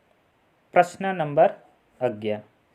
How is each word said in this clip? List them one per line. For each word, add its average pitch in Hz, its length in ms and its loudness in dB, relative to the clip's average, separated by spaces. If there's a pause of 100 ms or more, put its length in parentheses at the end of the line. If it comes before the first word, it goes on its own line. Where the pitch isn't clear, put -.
(720)
પ્રશ્ન 180 420 2
નંબર 156 360 2 (500)
અગિયાર, 107 400 -4 (340)